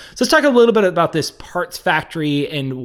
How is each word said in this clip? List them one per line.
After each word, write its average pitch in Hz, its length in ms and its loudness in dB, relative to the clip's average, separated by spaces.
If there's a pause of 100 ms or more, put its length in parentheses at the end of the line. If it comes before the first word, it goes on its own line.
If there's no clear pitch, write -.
(160)
So 247 100 0
let's 254 60 0
talk 311 120 4
a 294 60 4
little 233 240 4
bit 208 100 2
about 170 300 0
this 151 180 -4
parts - 460 -10
factory 151 720 -2
and 135 240 -6 (120)